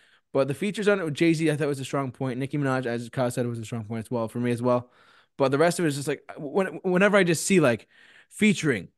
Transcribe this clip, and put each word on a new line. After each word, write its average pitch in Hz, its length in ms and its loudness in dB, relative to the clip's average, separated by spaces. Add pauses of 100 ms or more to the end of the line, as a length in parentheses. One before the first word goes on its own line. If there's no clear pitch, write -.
(320)
But 135 160 2
the 143 60 -2
features 196 340 -4
on 202 140 4
it - 20 -6
with 151 120 -4
Jay-Z, 160 360 2
I 147 60 -2
thought 147 100 -2
was 139 140 -4
a 131 40 -10
strong 135 280 -4
point. 131 260 -6
Nicki 139 180 -6
Minaj, 131 280 -2
as 117 240 -6
Kyle 123 200 -2
said, 123 160 -2
was 117 140 -6
a 113 60 -10
strong 113 180 -8
point 113 220 -8
as - 40 -14
well 113 200 -4
for 120 100 -8
me 120 120 0
as 117 100 -2
well. 123 280 2 (480)
But 135 140 2
the 139 60 2
rest 170 220 4
of 185 40 0
it 160 60 2
is 139 80 -4
just 139 100 -8
like, 143 160 -6 (140)
when, 165 460 -4
whenever 190 340 4
I 190 80 4
just 165 200 0
see, 190 140 4
like, 120 300 2 (400)
featuring 151 580 0 (100)